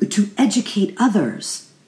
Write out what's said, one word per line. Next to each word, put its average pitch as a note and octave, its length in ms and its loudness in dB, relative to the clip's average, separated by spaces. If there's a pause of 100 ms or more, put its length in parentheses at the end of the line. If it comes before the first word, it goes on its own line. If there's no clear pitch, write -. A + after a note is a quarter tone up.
to G3+ 300 0
educate G#3+ 600 0
others F#3+ 760 0 (160)